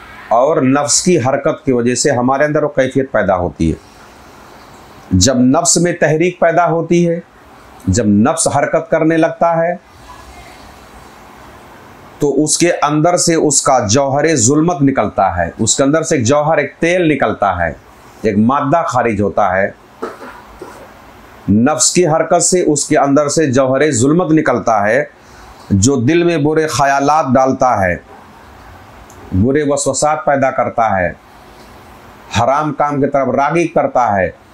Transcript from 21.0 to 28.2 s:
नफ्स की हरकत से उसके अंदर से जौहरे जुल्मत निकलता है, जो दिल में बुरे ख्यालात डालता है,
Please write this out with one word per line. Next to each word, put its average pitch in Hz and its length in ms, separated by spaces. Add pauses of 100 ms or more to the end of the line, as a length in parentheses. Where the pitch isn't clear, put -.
नफ्स 131 420
की 180 140
हरकत 160 360
से 180 220
उसके 147 340
अंदर 143 320
से 160 200
जौहरे 135 440
जुल्मत 151 380
निकलता 120 500
है, 117 280 (640)
जो 104 260
दिल 156 260
में 170 200
बुरे 156 260
ख्यालात 139 580
डालता 131 540
है, 90 200 (1300)